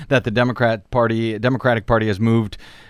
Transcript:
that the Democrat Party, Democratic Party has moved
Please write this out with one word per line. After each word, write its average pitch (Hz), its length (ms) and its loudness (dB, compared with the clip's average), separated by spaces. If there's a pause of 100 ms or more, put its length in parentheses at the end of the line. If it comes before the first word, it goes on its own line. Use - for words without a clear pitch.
that 127 140 2
the 117 80 -4
Democrat 117 580 -2
Party, 113 480 0
Democratic 123 480 0
Party 110 220 2
has 98 120 0
moved 113 380 0 (320)